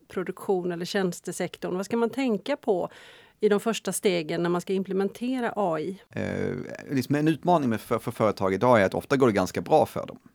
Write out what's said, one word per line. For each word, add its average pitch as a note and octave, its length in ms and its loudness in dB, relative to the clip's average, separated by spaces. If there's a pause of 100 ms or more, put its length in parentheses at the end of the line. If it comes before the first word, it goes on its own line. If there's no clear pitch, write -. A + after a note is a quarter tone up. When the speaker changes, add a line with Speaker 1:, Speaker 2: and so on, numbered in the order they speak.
Speaker 1:
produktion F3+ 640 -4
eller E3+ 140 -6
tjänstesektorn? F3 880 -4
Vad F#3+ 100 -4
ska A#3 120 -4
man A#3 120 2
tänka B3+ 480 -2
på F#3 320 -2 (500)
i G#3 100 4
de G3+ 100 4
första G#3 320 -4
stegen E3+ 520 0
när F3 60 2
man F3 120 0
ska F#3+ 120 -4
implementera G3 800 -2
A F3 240 0
I? F#3 300 -6
Speaker 2:
Eh, F#2+ 460 -4 (340)
liksom C3+ 260 0
en D3+ 120 2
utmaning D#3+ 420 2
med A2 120 -2
för, A2+ 180 -2
för - 120 -6
företag G2 420 2
idag A2+ 280 6
är F#2+ 40 6
att F#2 80 0
ofta F#2+ 240 0
går C3 100 6
det A2 60 4
ganska F#2 280 0
bra C3 240 4
för - 220 -10
dem. - 120 -16 (160)